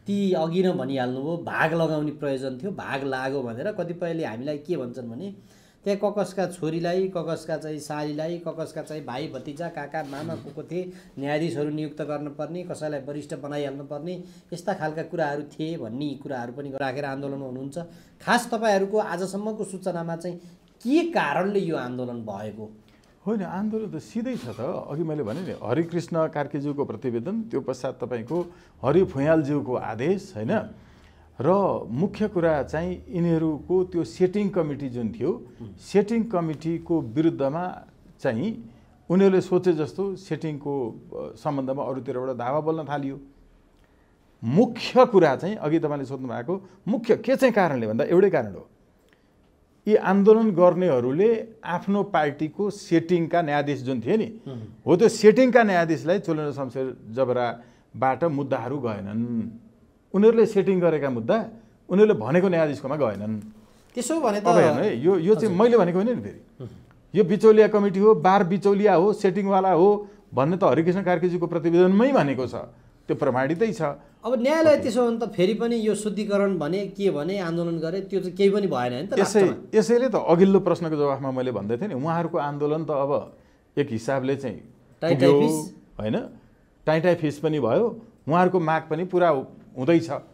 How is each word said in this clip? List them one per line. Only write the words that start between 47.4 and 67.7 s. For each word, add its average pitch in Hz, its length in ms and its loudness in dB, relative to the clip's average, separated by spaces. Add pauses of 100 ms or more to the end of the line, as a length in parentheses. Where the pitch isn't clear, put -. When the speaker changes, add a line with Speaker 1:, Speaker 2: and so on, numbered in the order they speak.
Speaker 2:
कारणले 143 320 2
भन्दा, 113 180 0
एउटै 185 260 4
कारण 117 240 -2
हो। - 140 -18 (1200)
यी 214 80 4
आन्दोलन 214 560 6
गर्नेहरूले 170 760 4 (340)
आफ्नो 196 380 -2
पार्टीको 156 680 -2
सेटिङका 165 720 0
न्यायाधीश 143 380 -2
जुन 127 200 -4
थिए 170 160 0
नि, 220 120 0 (180)
Speaker 1:
उम्। 127 140 -12 (260)
Speaker 2:
हो 151 100 4
त्यो 208 120 6
सेटिङका 240 540 6
न्यायाधीशलाई 170 560 2
चोलेन्द्र 151 340 -4
शमशेर 131 340 -6 (240)
जबराबाट 123 1120 -2
मुद्दाहरू 135 540 -2
गएनन्। 113 720 -4 (640)
उनीहरूले 220 320 6
सेटिङ 190 340 0
गरेका 156 300 2
मुद्दा 120 260 -2 (520)
उनीहरूले 208 260 6
भनेको 156 340 2
न्यायाधीशकोमा 156 480 0
गएनन्। 107 440 -2 (540)
Speaker 1:
त्यसो 311 260 -2
भने 208 200 0
त 196 60 -2
Speaker 2:
अब 175 120 6
हेर्नु - 240 6
है, 180 180 0
यो, 180 180 4
यो 175 160 4
चाहिँ 220 140 2
Speaker 1:
हजुर। 185 160 2
Speaker 2:
मैले 240 140 6
भनेको 175 200 2
होइन 208 180 0
नि 127 60 -8
फेरि। 98 180 -12 (200)
Speaker 1:
उम्। 123 80 -12 (460)
Speaker 2:
यो 196 100 6
बिचौलिया 214 440 8
कमिटी 202 320 2